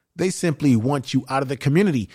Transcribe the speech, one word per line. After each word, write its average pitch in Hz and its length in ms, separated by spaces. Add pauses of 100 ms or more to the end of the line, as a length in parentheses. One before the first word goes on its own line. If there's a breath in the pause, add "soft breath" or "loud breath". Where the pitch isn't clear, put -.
(140)
They 180 160
simply 147 460
want 127 360
you 131 160
out 139 140
of 131 60
the 135 80
community. 143 580